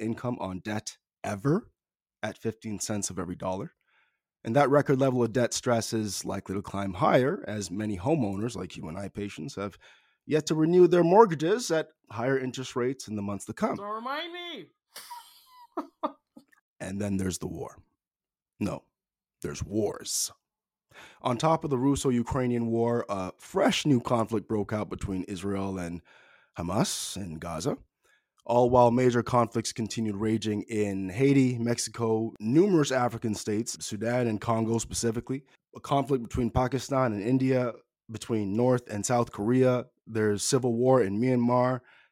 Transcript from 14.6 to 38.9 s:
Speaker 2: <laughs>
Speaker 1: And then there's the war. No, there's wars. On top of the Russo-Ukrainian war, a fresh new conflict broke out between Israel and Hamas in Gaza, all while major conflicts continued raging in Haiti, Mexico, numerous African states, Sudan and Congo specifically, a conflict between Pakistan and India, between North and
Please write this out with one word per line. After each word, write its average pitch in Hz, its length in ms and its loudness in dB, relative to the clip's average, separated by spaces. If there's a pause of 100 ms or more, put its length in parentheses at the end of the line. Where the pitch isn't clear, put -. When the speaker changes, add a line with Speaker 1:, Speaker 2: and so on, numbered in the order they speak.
Speaker 2:
<laughs> - 340 -8 (680)
Speaker 1:
And 98 220 -6
then 101 160 -2
there's 95 220 -2
the - 80 -10
war. - 320 -12 (840)
No, 87 240 -4 (560)
there's 73 240 -8
wars. - 680 -4 (920)
On 123 160 -2
top 160 260 2
of 156 60 -6
the 131 80 2
Russo-Ukrainian 123 880 0
war, 117 420 0
a 95 300 -6
fresh - 480 0
new 139 120 6
conflict 113 480 -2
broke 107 280 -2
out 104 160 -4
between 95 320 -6
Israel 98 560 -6
and 87 240 -8 (560)
Hamas 90 580 -4
in 92 220 -10
Gaza, 85 400 -6 (680)
all 123 240 4
while 123 220 6
major 120 320 4
conflicts 117 500 0
continued 110 440 -4
raging 107 480 0
in 101 440 -2
Haiti, 131 500 4
Mexico, 113 840 -2
numerous 151 520 4
African 117 420 0
states, 107 500 -4
Sudan 117 420 -2
and 107 120 0
Congo 113 380 0
specifically, 120 680 -4 (300)
a 117 60 -20
conflict 139 440 0
between 117 260 -2
Pakistan 127 640 0
and 101 80 -4
India, 127 500 2 (380)
between 107 440 -2
North 123 340 2
and 104 160 -4